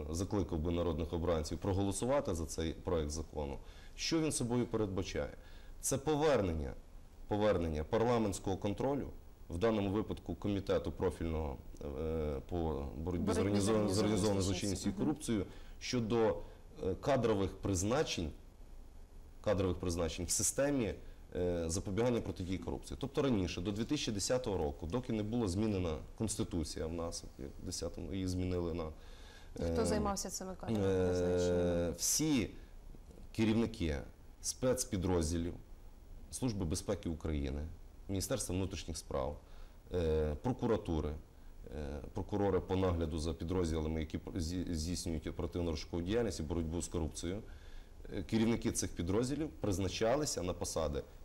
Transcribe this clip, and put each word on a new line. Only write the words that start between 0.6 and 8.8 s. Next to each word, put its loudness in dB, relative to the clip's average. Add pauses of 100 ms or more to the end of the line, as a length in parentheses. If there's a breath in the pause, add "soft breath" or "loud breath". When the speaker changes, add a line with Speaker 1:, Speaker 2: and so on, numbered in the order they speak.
Speaker 1:
народних 0
обранців 2
проголосувати 2
за 0
цей -2
проект 0
закону. -4 (380 loud breath)
Що 0
він 2
собою 2
передбачає? 0 (500 loud breath)
Це 0
повернення, 4 (560)
повернення 4
парламентського 2
контролю, 0 (420)